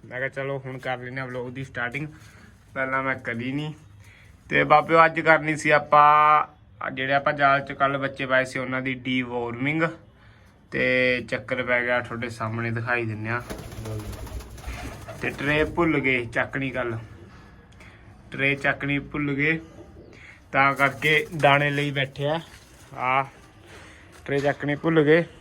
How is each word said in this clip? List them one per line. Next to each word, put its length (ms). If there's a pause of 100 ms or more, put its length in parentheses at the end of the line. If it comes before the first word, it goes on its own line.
ਮੈਂ 140
ਕਿਹਾ, 100
"ਚਲੋ, 300
ਹੁਣ 200
ਕਰ 200
ਲੈਂਦੇ 220
ਹਾਂ 60
ਵਲੌਗ 260
ਦੀ 120
ਸਟਾਰਟਿੰਗ।" 440 (680)
ਪਹਿਲਾਂ 280
ਮੈਂ 120
ਕਰੀ 380
ਨਹੀਂ। 200 (760)
ਤੇ 160
ਬਾਬਿਓ, 400
ਅੱਜ 160
ਕਰਨੀ 360
ਸੀ 140
ਆਪਾਂ, 320 (800)
ਆ 80
ਜਿਹੜੇ 240
ਆਪਾਂ 180
ਜਾਲ 280
'ਚ 120
ਕੱਲ੍ਹ 260
ਬੱਚੇ 280
ਪਾਏ 180
ਸੀ, 140
ਉਹਨਾਂ 240
ਦੀ 120
ਡੀਵਾਰਮਿੰਗ। 880 (880)
ਤੇ 500 (100)
ਚੱਕਰ 320
ਪੈ 220
ਗਿਆ, 160
ਤੁਹਾਡੇ 280
ਸਾਹਮਣੇ 420
ਦਿਖਾਈ 340
ਦਿੰਦੇ 260
ਆ। 120 (1800)
ਤੇ 100
ਟਰੇ 340
ਭੁੱਲ 340
ਗਏ 280
ਚੱਕਣੀ 440
ਕੱਲ੍ਹ, 260 (1300)
ਟਰੇ 240
ਚੱਕਣੀ 440
ਭੁੱਲ 360
ਗਏ, 260 (920)
ਤਾਂ 220
ਕਰਕੇ 520 (140)
ਦਾਣੇ 300
ਲਈ 200
ਬੈਠੇ 380
ਆ। 120 (540)
ਆ 300 (1000)
ਟਰੇ 140
ਚੱਕਣੀ 360
ਭੁੱਲ 280
ਗਏ, 220 (160)